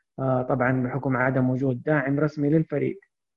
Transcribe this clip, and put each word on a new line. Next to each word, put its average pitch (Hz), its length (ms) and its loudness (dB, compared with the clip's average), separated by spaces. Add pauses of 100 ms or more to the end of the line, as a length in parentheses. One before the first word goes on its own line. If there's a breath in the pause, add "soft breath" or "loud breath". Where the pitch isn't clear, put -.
(200)
آه، 131 220 0
طبعا 127 420 0
بحكم 131 340 -2
عدم 127 320 2
وجود 127 340 -2
داعم 143 360 0
رسمي 147 300 0
للفريق. 147 500 0 (380)